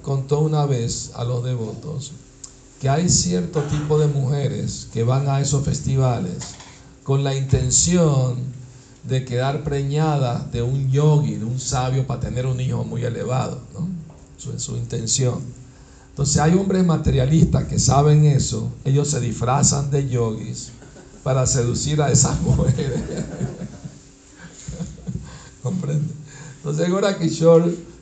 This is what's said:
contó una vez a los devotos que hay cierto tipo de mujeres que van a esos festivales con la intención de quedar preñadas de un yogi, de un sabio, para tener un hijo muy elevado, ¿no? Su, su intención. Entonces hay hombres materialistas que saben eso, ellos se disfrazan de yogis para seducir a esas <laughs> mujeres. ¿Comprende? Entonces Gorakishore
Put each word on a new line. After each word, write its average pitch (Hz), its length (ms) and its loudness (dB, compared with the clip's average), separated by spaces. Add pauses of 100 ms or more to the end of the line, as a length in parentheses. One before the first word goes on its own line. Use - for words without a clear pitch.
contó 139 380 0
una 151 240 2
vez 120 500 -2
a 120 100 -6
los 120 200 -2
devotos - 680 -6 (680)
que 131 80 0
hay 160 200 2
cierto 175 560 2
tipo 151 340 0
de 151 80 4
mujeres 139 880 -2
que 117 100 -2
van 135 260 2
a 139 120 2
esos 143 240 0
festivales 131 720 0 (680)
con 139 220 0
la 135 100 -2
intención 135 1000 2 (680)
de 127 220 -2
quedar 135 400 -2
preñadas 143 880 0
de 117 100 -2
un 135 280 0
yogi, 143 460 4
de 104 80 -6
un 123 140 -4
sabio, 131 480 -2
para 123 140 -4
tener 127 260 -4
un 127 140 -2
hijo 113 240 -2
muy 117 200 -4
elevado, 120 540 -4 (160)
¿no? 170 140 -4 (480)
Su, 117 240 -10
su 120 160 -8
intención. 120 640 -2 (680)
Entonces 139 280 -2
hay 156 160 4
hombres 185 300 2
materialistas 147 800 4
que - 140 -2
saben 147 460 6
eso, 123 460 2 (140)
ellos 139 240 2
se 123 120 -2
disfrazan 127 680 0
de 139 180 0
yogis 110 640 -4 (520)
para 131 240 0
seducir 131 560 0
a 139 80 2
esas - 300 2
<laughs> - 20 -2
mujeres. 127 580 0 (2500)
¿Comprende? 147 500 -2 (460)
Entonces 156 320 -2
Gorakishore 170 840 4 (300)